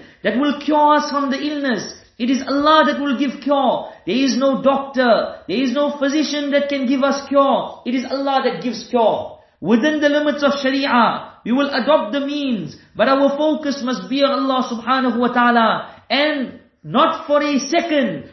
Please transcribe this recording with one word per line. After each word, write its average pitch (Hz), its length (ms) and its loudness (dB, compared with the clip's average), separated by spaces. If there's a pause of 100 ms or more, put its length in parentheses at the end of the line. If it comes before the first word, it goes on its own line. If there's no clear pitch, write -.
(220)
that 202 160 0
will 285 220 0
cure 302 380 4
us 294 120 -2
from 269 200 -2
the 269 100 -4
illness. 277 560 -4 (200)
It 240 140 -2
is 254 160 0
Allah 294 400 4
that 240 140 -2
will 277 180 -2
give 277 220 -4
cure. 262 480 0 (180)
There 185 80 -2
is 254 220 0
no 269 260 0
doctor, 247 880 2
there 185 80 -2
is 254 160 0
no 294 260 0
physician 285 540 -2
that 285 160 2
can 269 180 -2
give 269 160 0
us - 240 -2
cure. 269 580 0
It 247 120 -2
is 240 80 -2
Allah 269 400 -2
that 202 180 -2
gives 247 260 -6
cure. 220 500 0 (220)
Within 277 400 2
the 294 100 4
limits 294 340 0
of - 180 2
Sharia, 247 840 0
we 202 60 -4
will 269 240 2
adopt 254 380 2
the 285 80 -2
means, 269 560 -4 (180)
but 226 140 2
our 277 280 2
focus 294 460 -2
must 208 260 -6
be 269 140 0
on 285 80 2
Allah 269 400 0
subhanahu 240 480 -2
wa 247 140 2
ta'ala. 233 540 2 (220)
And 285 520 -2 (220)
not 202 440 0
for 294 160 2
a 294 160 0
second, 311 760 0